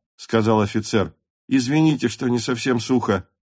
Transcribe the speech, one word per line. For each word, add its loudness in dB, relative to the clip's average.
сказал 2
офицер. -2
«Извините, 2
что -4
не 0
совсем -2
сухо». 0